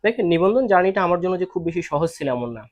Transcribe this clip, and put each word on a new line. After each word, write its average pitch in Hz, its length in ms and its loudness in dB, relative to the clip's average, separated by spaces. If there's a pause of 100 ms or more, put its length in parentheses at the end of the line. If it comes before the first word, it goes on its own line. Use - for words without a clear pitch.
দেখেন, 226 220 0
নিবন্ধন 190 420 2
জার্নিটা 190 360 2
আমার 175 180 0
জন্য 185 180 -2
যে 185 60 0
খুব 180 180 -8
বেশি 165 180 -4
সহজ 156 360 -2
ছিল 143 100 -6
এমন 120 240 -4
না। 110 200 -14